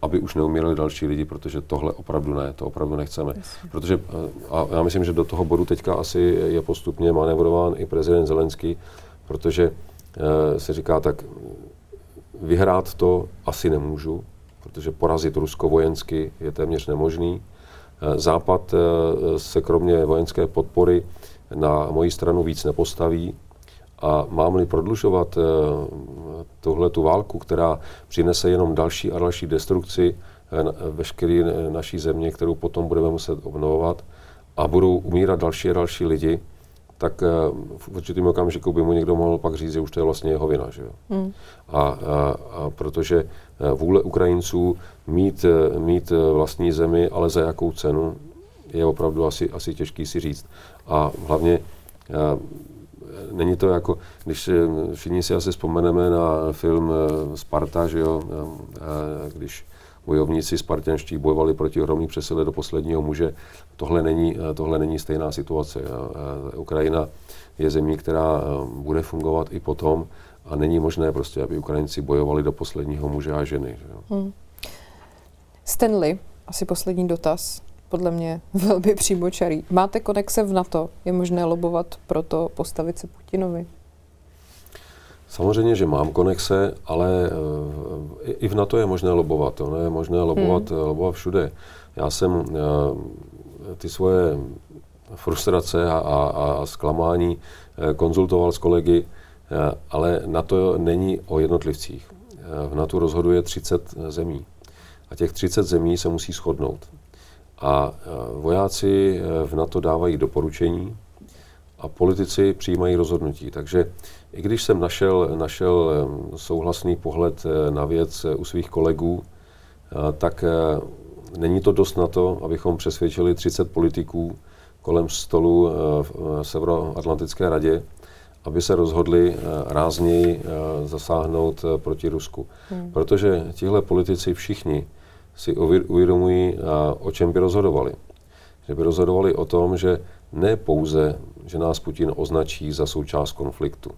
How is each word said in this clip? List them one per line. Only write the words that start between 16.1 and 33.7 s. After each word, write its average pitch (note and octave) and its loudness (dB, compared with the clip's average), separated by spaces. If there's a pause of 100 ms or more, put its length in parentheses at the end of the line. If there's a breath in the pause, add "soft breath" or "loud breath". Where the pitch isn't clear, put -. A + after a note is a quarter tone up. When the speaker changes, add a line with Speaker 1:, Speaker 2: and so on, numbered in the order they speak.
Speaker 1:
je D2+ -6
téměř D#2 -2
nemožný. E2 0 (720 loud breath)
Eh, - -2
Západ, E2 2
eh, E2 2
se - -2
kromě E2 4
vojenské E2 2
podpory F2 2 (480 loud breath)
na D2+ 2
moji E2 2
stranu E2+ 0
víc D#2+ -2
nepostaví. E2 0 (640 soft breath)
A D2+ 2
mám-li E2+ 4
prodlužovat, F2+ 2
eh, E2+ 4 (1200)
tuhletu E2+ 2
válku, E2+ 2
která E2 0 (280 loud breath)
přinese F2 2
jenom F2 2
další D#2+ -2
a E2+ -4
další F2 -2
destrukci, F2 0 (360 loud breath)
eh, D#2+ -2
na-, D#2 -2 (180)
veškeré, E2 -2 (100)
eh, E2 -2
naší E2 -6
země, D#2+ -2
kterou E2 -2
potom E2+ -4
budeme E2 2
muset D#2+ -4
obnovovat, D#2 -2 (520 loud breath)